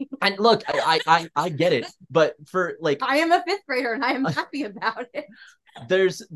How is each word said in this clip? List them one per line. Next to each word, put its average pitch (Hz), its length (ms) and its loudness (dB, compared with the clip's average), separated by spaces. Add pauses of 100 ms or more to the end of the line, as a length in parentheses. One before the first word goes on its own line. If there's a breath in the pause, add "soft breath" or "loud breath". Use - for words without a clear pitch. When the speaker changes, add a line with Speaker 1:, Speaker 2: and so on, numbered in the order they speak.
Speaker 1:
<laughs> - 200 -12
Speaker 2:
And 202 200 0
look, 220 260 4
I, 160 400 0
I, 165 140 6 (160)
I, 147 80 0
I 180 40 -2
get 165 240 0
it, 117 140 0 (240)
but 151 240 4 (140)
for, 175 320 -2
like, 147 240 0
Speaker 1:
I 262 140 2
am 330 120 2
a 349 160 4
fifth 403 220 -4
grader 254 240 -2
and 277 120 -4
I 285 100 0
am 269 100 -2
Speaker 2:
<laughs> 165 100 -2
Speaker 1:
happy 294 300 -6
about 202 500 -6
it. 196 120 -10 (640 loud breath)
Speaker 2:
There's 185 300 2 (180)